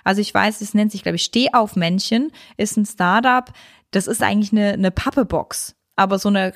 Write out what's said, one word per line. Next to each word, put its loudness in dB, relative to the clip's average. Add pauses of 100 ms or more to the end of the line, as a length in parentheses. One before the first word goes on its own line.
Also 2
ich -4
weiß, 0
es -10
nennt 2
sich, -12
glaub -2
ich, -2
Stehaufmännchen, 0 (240)
ist -2
ein 2
Startup, 0 (400)
das 0
ist -2
eigentlich 0
eine, 2
eine 0
Pappebox. -4 (220)
Aber 2
so -2
eine, 0